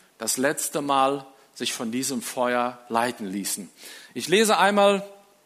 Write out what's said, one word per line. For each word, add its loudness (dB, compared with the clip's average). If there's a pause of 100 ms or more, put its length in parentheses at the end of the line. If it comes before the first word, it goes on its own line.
(180)
das -4
letzte -2
Mal 0 (300)
sich -6
von -6
diesem -4
Feuer -2 (100)
leiten -2
ließen. -8 (440)
Ich -8
lese 6
einmal 4 (360)